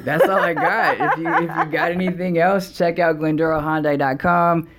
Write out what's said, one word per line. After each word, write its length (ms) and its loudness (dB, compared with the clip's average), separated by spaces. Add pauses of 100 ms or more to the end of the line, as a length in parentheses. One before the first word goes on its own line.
That's 220 2
all 120 2
I 160 0
got. 600 0
If 40 -2
you, 100 -4
if 140 0
you 300 -4
got 200 0
anything 460 -2
else, 400 0
check 220 0
out 180 2
glendora 420 0
hyundai 380 0
dot 220 -2
com. 600 0